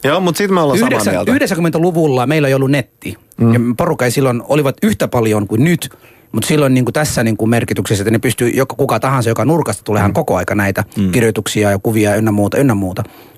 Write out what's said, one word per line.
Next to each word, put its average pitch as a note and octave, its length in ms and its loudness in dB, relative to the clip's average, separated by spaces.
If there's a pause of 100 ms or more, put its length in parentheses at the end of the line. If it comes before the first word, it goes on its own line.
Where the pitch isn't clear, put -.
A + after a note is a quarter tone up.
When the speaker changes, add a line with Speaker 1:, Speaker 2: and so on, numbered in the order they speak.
Speaker 1:
Joo, D3+ 160 0
mut F3+ 160 0
sit G3+ 160 -2
me F#3 100 2
ollaan C#3+ 180 2
samaa B3 100 2
Speaker 2:
Yhdeksän-, - 240 0
Speaker 1:
mieltä. - 180 -2
Speaker 2:
yhdeksänkymmentäluvulla E3 960 0
meillä D3+ 200 0
ei C3+ 60 2
ollut C3+ 180 2
netti. - 440 -4 (220)
Speaker 1:
Mm. A#2 160 4
Speaker 2:
Ja A#2+ 60 4 (180)
porukka D#3+ 280 0
ei A#2+ 60 0
silloin, B2+ 360 0
olivat C#3 360 0
yhtä G#3 240 0
paljon G#2+ 400 0
kuin A2 160 0
nyt, E3+ 260 0 (420)
mut - 120 -4
silloin D3 300 2
niinku B2+ 180 2
tässä D3 320 0
niinku A2+ 240 0
merkityksessä, A2+ 540 0
että G#2 100 0
ne A2 80 2
pystyy, A#2+ 300 0
joka, - 260 -2
kuka B2 240 0
tahansa, C3 300 0
joka A2 160 0
nurkasta C#3+ 380 -2
tuleehan G2+ 280 0
Speaker 1:
Mm. F#2+ 40 -6
Speaker 2:
koko D#3 200 0
aika - 200 -2
näitä G2+ 280 0 (140)
Speaker 1:
Mm. F#2+ 140 0
Speaker 2:
kirjoituksia G#2+ 600 0
ja G2 80 0
kuvia G#2+ 360 0
ynnä A2 160 0
muuta, G#2 260 0
ynnä C3+ 180 2
muuta. F#2 280 -4 (340)